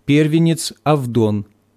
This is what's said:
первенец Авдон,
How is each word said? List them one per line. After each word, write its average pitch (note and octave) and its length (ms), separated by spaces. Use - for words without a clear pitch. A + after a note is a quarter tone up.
первенец D#3 680
Авдон, A#2 640